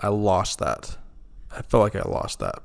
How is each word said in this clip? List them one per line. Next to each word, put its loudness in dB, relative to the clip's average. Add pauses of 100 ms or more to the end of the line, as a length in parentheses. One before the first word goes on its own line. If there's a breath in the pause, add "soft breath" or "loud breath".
I 0
lost 2
that. -2 (520)
I -10
felt 4
like 2
I -2
lost -2
that, -4